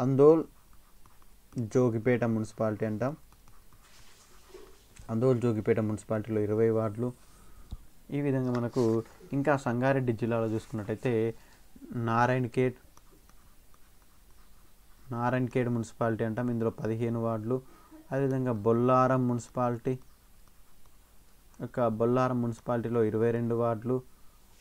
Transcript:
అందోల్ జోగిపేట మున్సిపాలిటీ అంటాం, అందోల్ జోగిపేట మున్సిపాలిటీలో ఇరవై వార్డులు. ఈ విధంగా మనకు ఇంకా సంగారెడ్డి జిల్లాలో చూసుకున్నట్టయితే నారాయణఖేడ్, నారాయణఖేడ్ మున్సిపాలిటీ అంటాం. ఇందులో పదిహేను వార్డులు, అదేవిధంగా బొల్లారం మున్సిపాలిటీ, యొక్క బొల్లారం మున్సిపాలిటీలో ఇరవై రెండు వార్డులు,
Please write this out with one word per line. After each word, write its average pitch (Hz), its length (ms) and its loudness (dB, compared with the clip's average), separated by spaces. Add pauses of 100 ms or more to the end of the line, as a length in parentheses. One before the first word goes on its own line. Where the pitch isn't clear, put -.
అందోల్ 147 360 8 (1300)
జోగిపేట 120 500 2 (100)
మున్సిపాలిటీ 110 560 -4
అంటాం, 120 240 -4 (2000)
అందోల్ 120 300 2
జోగిపేట 113 460 2
మున్సిపాలిటీలో 107 580 -4
ఇరవై 110 300 2
వార్డులు. 110 320 -2 (1000)
ఈ 143 180 -6
విధంగా 131 300 0
మనకు 120 260 -2 (540)
ఇంకా 139 160 2 (140)
సంగారెడ్డి 127 540 0
జిల్లాలో 113 340 0
చూసుకున్నట్టయితే 110 580 -4 (960)
నారాయణఖేడ్, 123 680 0 (2500)
నారాయణఖేడ్ 120 600 0
మున్సిపాలిటీ 113 520 -2
అంటాం. 120 260 -4
ఇందులో 113 180 0 (100)
పదిహేను 117 440 -2
వార్డులు, 113 300 -2 (560)
అదేవిధంగా 131 400 0 (140)
బొల్లారం 127 640 4
మున్సిపాలిటీ, 120 640 -4 (1700)
యొక్క - 160 -4 (180)
బొల్లారం 123 460 2
మున్సిపాలిటీలో 117 680 -2
ఇరవై 110 260 2
రెండు 117 180 -2 (100)
వార్డులు, 117 340 0 (640)